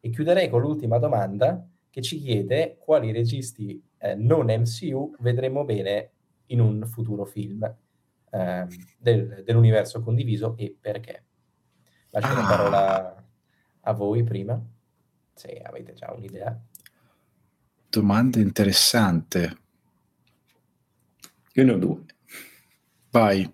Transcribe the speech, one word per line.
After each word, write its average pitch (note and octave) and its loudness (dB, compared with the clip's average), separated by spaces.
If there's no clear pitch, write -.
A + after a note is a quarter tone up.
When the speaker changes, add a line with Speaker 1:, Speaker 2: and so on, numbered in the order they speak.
Speaker 1:
E A#2+ -4
chiuderei D#3 2
con A#2+ 2
l'ultima C3 0
domanda A#2+ 0
che C3+ -12
ci D#3 -8
chiede B2+ -2
quali A2+ 2
registi, A#2 -4
eh, G2+ -4
non B2+ 2
M A2 2
C D3 -4
U C3+ -6
vedremo B2+ -2
bene G2+ -4
in A#2+ 0
un G#2+ 2
futuro G#2+ -6
film, G#2 -8
ehm, F2+ -4
del, - 0
dell'universo A2+ 4
condiviso A2+ -2
e G2 -10
perché. G#2+ -10
Lascio C#3 -2
la B2 -2
Speaker 2:
Ah. G2 2
Speaker 1:
parola G2 2
a A2 -4
voi G#2+ 0
prima, A2 -4
se - -18
avete - -18
già - -16
un'idea. A#2 -12
Speaker 2:
Domanda A2 2
interessante. F#2+ 2
Speaker 3:
Io C3 6
ne B2+ 8
ho A2+ 2
due. - -2
Speaker 2:
Vai. G2+ 4